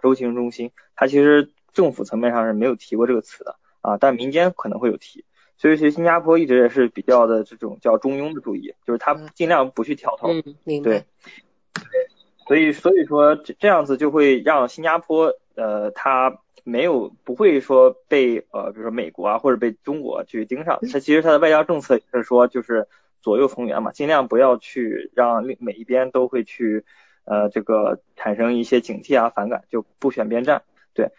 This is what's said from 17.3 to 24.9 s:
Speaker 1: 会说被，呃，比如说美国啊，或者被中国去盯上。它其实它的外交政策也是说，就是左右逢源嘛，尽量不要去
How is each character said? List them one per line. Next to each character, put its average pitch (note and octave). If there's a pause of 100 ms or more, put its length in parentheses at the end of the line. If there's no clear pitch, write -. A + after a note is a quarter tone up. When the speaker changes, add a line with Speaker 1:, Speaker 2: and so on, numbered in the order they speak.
Speaker 1:
会 E3
说 C3 (180)
被， B2
呃， G2+
比 G#2+
如 A2
说 A2+
美 A2
国 F2+
啊， G#2+
或 C3+
者 A#2+
被 A2+ (120)
中 D3
国 B2
去 A2
盯 C#3
上。 - (120)
它 C#3+
其 D3+
实 D#3
它 D#3+
的 D3+
外 D#3+
交 D#3
政 D#3+
策 C3+
也 A2
是 A#2+
说， B2
就 B2
是 A2+ (340)
左 G#2+
右 C3+
逢 B2
源 D#2+
嘛， G#2+
尽 D3
量 C#3+
不 A2+
要 B2+
去 -